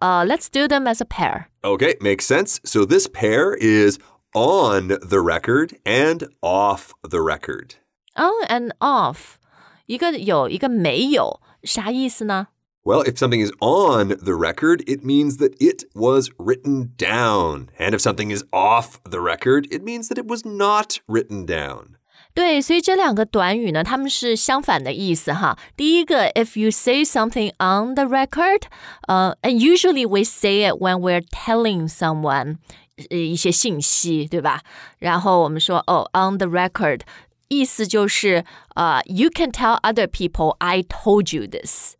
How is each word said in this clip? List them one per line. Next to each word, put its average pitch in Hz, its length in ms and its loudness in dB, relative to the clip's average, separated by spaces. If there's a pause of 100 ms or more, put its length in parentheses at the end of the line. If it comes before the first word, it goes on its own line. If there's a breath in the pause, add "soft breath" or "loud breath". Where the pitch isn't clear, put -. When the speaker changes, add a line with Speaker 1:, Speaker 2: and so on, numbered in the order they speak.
Speaker 1:
呃， 180 240 2
let's 269 260 -2
do 277 160 2
them 269 160 0
as 233 180 -2
a - 60 -6
pair. - 380 -4 (160)
Speaker 2:
Okay, 101 380 0
makes 98 260 0
sense. 170 380 0
So 104 220 2
this 170 220 4
pair 127 500 0
is 104 400 4 (360 soft breath)
on 113 540 2
the 95 320 0
record 113 640 0
and 151 440 0 (140)
off 95 500 0 (100)
the 82 180 -4
record. 73 520 -4 (440)
Speaker 1:
On 403 320 0
and 240 320 -4
off. 208 580 -2 (520 soft breath)
一 247 100 -6
个 339 200 0
有， 165 300 0
一 - 100 -6
个 269 120 -2
没 185 380 0
有， 254 340 0 (220 soft breath)
啥 202 260 -6
意 254 180 -2
思 233 180 -6
呢？ 196 220 -4 (360)
Speaker 2:
Well, 113 200 2
if 120 140 -2
something 120 280 2
is 101 140 -4
on 131 500 4 (140)
the 92 100 0
record, 87 540 2
it - 160 -4
means 139 360 2
that 143 200 2
it 156 240 2 (100)
was 127 440 2
written 127 600 -2
down. 92 680 0 (100)
And 90 140 -2
if 107 80 0
something 104 340 -2
is 101 180 -6
off 110 520 2
the 90 160 -8
record, 127 520 0
it 151 100 -6
means 233 260 -8
that 247 100 -8
it 240 120 -8
was 226 160 -8
not 208 600 -2
written 104 380 -4
down. 71 500 -8 (380 soft breath)
Speaker 1:
对， 330 280 0
所 330 120 -2
以 349 60 2
这 370 160 0
两 339 200 2
个 185 100 0
短 202 340 0
语 220 120 -4
呢， 202 120 0
它 233 140 -4
们 269 120 -4
是 240 260 -2
相 269 260 0
反 160 200 -2
的 135 120 -6
意 185 220 -2
思 147 180 -4
哈。 160 240 -2 (180 loud breath)
第 311 220 2
一 339 80 0
个， 254 280 2
if 226 240 -2
you 214 120 0
say 247 340 0
something 226 540 -2
on 202 380 0
the 277 80 0
record， 277 580 0 (460 loud breath)
呃， 185 340 2
and 240 180 0
usually 311 480 4
we 196 160 2
say 202 460 2
it - 60 0
when 185 240 0
we're 175 320 0
telling 220 580 -2
someone， 151 680 -2 (520 loud breath)
呃， 175 80 -6
一 165 180 -4
些 170 160 0
信 180 300 -2
息， 156 460 -2
对 170 120 -4
吧？ 147 220 -2 (380 loud breath)
然 175 200 0
后 180 220 4
我 156 80 2
们 156 100 -4
说， 175 280 0
哦， 170 260 2
on 190 240 2
the 190 100 -2
record， 175 540 -2 (480 loud breath)
意 277 140 0
思 220 240 -2
就 202 200 2
是， 190 360 0 (320 loud breath)
呃， 160 300 0
you 214 280 0
can 302 180 -2
tell 233 300 0
other 220 260 0
people 160 520 -2
I 180 240 0
told 202 520 0
you 107 120 -6
this。 - 520 -6